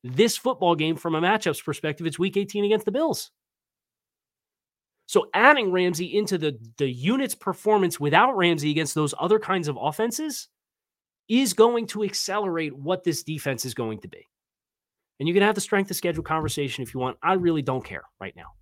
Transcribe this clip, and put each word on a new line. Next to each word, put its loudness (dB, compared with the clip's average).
this 2
football 0
game 0
from -4
a 0
matchups 0
perspective. -6
It's -4
week -2
eighteen -2
against 0
the -2
Bills." -2
So 2
adding 6
Ramsey 0
into 0
the, -4
the 0
unit's -2
performance 0
without 4
Ramsey 2
against -2
those 0
other 2
kinds -2
of -4
offenses -4
is 2
going 6
to -6
accelerate -4
what -4
this -2
defense -4
is -8
going -6
to -14
be. -20
And -4
you 2
can 4
have 4
the -4
strength 0
of -6
schedule -2
conversation -4
if -10
you -6
want. -4
I 2
really 2
don't -2
care -12
right -12
now. -20